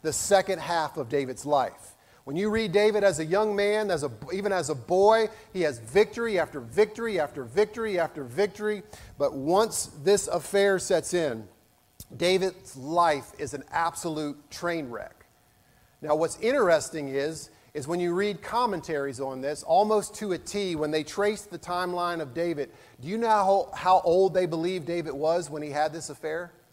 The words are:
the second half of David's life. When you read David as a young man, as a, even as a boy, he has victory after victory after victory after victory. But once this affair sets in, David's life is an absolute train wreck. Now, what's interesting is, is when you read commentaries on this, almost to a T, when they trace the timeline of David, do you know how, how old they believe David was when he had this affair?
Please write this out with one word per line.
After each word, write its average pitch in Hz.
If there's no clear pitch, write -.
the 156
second 190
half 156
of 131
David's 131
life. 139
When 135
you 202
read 220
David 208
as 185
a 160
young 202
man, 208
as 160
a, 139
even 196
as 175
a 156
boy, 202
he 185
has 147
victory 208
after 165
victory 208
after 143
victory 208
after 156
victory. 202
But 139
once 175
this 196
affair 196
sets 170
in, 127
David's 180
life 151
is 147
an 139
absolute 156
train 170
wreck. -
Now, 151
what's 156
interesting 170
is, 143
is 147
when 175
you 175
read 202
commentaries 160
on 135
this, 143
almost 202
to 208
a 170
T, 190
when 151
they 156
trace 208
the 170
timeline 175
of 139
David, 160
do 123
you 196
know 233
how, 196
how 185
old 180
they 185
believe 165
David 165
was 156
when 147
he 151
had 147
this 160
affair? 165